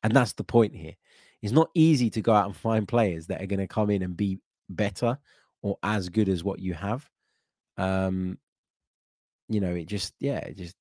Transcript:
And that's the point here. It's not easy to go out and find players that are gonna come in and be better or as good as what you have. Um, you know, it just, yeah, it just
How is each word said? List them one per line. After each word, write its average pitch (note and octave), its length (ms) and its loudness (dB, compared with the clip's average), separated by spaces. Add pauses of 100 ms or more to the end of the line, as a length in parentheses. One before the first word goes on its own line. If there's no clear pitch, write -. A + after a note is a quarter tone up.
And A2+ 120 0
that's B2+ 180 4
the - 120 -8
point A2+ 300 4
here. D#2+ 200 -12 (480)
It's G#2+ 100 -2
not D#3+ 220 4
easy D#3 360 6
to A2+ 100 -4
go A2 140 4
out G#2 120 4
and G2+ 100 -10
find A2 320 0
players F2 400 0
that F2 120 -6
are F#2+ 60 -6
gonna F#2+ 220 -2
come G#2+ 200 0
in G2+ 140 2
and F2+ 140 -4
be F#2+ 240 -2 (280)
better A2 480 -2 (460)
or G2 220 -4
as G2 240 -2
good F#2+ 200 2
as F2+ 140 0
what F#2 160 -4
you F#2 160 -4
have. G2 340 -6 (720)
Um, F#2+ 580 -2 (1120)
you G#2+ 120 0
know, F2+ 140 -2
it E2+ 120 -6
just, G2 320 -6
yeah, C3+ 200 -4
it - 200 -10
just F2+ 220 -12